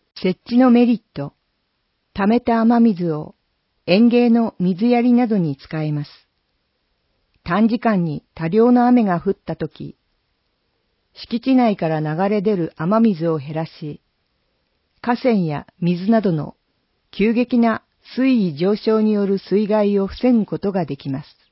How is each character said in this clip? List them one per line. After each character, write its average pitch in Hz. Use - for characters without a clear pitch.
設 180
置 240
の 247
メ 240
リ 233
ッ -
ト、 143
溜 196
め 233
た 233
雨 233
水 175
を 151
園 214
芸 240
の 226
水 185
や 240
り 247
な 240
ど 220
に 156
使 -
え 151
ま 147
す。 -
短 202
時 226
間 208
に 156
多 165
量 220
の 247
雨 247
が 180
降 190
っ -
た -
と 156
き、 -
敷 -
地 262
内 233
か 165
ら 160
流 156
れ 208
出 208
る 170
雨 190
水 185
を 160
減 147
ら 160
し、 -
河 240
川 240
や 147
水 175
な 226
ど 196
の 151
急 214
激 247
な 233
水 240
位 143
上 185
昇 220
に 214
よ 202
る 196
水 208
害 208
を 196
防 247
ぐ 220
こ 156
と 196
が 180
で 139
き -
ま 135
す。 -